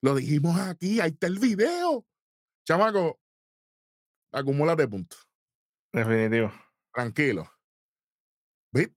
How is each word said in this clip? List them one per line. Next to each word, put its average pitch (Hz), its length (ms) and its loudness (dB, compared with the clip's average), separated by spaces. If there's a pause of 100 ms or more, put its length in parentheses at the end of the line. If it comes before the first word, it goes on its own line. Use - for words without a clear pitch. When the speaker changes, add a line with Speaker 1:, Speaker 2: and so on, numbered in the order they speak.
Speaker 1:
Lo 135 140 2
dijimos 151 440 0
aquí, 190 400 -4
ahí 165 100 2
está 156 180 -4
el 190 100 -4
video. 262 640 0 (640)
Chamaco, 190 540 0 (1120)
acumúlate 143 560 2
puntos. 98 400 -12 (640)
Speaker 2:
Definitivo. 113 580 2 (420)
Speaker 1:
Tranquilo. 117 560 -2 (1200)
¿Ves? 139 240 0